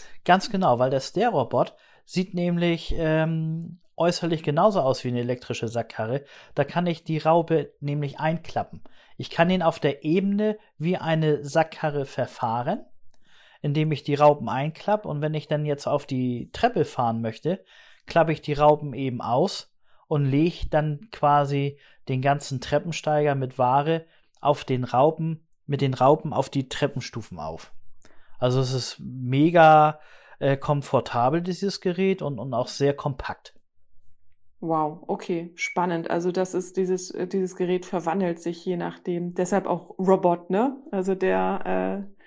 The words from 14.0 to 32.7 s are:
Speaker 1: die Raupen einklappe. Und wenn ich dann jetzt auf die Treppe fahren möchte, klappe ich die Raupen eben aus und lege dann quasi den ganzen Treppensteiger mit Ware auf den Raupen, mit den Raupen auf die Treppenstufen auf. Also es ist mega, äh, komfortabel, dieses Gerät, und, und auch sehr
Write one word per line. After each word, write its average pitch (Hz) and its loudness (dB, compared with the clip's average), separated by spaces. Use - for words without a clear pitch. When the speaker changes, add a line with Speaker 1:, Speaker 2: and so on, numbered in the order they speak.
Speaker 1:
die 147 0
Raupen 147 6
einklappe. 160 -2
Und 147 -4
wenn 156 -2
ich 151 -6
dann 151 -2
jetzt 143 -4
auf 143 0
die 127 -2
Treppe - 0
fahren 117 -2
möchte, 113 -4
klappe 160 2
ich 151 -6
die 147 -4
Raupen 147 4
eben 127 -4
aus 131 -2
und 143 0
lege 143 0
dann 151 -2
quasi 143 2
den 131 0
ganzen 139 -2
Treppensteiger 147 0
mit 131 -4
Ware 143 2
auf 143 0
den 127 -2
Raupen, 160 0
mit 143 -2
den 131 0
Raupen 147 4
auf - 0
die 135 -4
Treppenstufen 123 -6
auf. 80 -10
Also 127 4
es 127 0
ist - -6
mega, 151 6
äh, 139 2
komfortabel, 139 0
dieses 185 -4
Gerät, 185 0
und, 143 -4
und 131 -8
auch 120 0
sehr 139 2